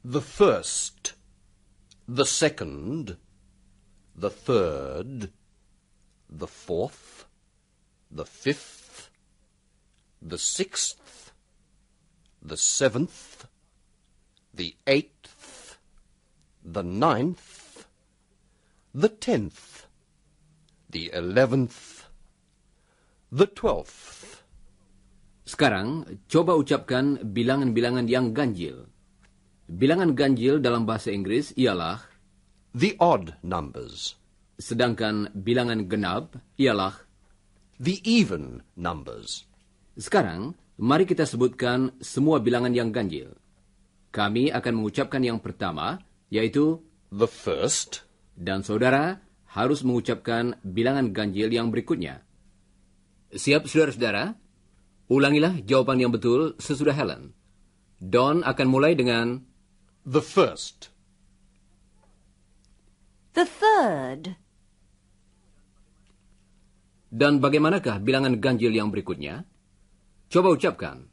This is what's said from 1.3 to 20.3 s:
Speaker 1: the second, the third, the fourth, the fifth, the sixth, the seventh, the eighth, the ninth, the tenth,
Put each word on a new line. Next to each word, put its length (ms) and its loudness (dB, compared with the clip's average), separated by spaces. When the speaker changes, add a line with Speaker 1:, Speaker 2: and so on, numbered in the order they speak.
Speaker 1:
the 160 -4
second, 960 -4
the 160 -6
third, 1040 -4
the 160 -12
fourth, 800 -8
the 160 -12
fifth, 800 -10
the 160 -12
sixth, 960 -6
the 160 -8
seventh, 880 -2
the 320 -10
eighth, 960 -4
the 240 -8
ninth, 1040 -4
the 160 2
tenth, 800 -6